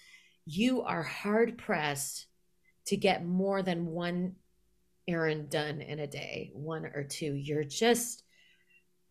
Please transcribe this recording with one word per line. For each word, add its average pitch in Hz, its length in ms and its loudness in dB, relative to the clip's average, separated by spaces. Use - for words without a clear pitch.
you 233 360 2
are 170 220 -2
hard 226 540 2
pressed 151 720 -2
to 202 100 2
get 190 280 4
more 190 360 2
than 175 260 0
one 175 480 -2
errand 156 420 0
done 151 320 -2
in 151 180 -8
a 147 80 -4
day, - 460 -8
one 156 320 -6
or 143 180 -6
two. 139 300 -4
You're 147 300 -2
just, 233 600 2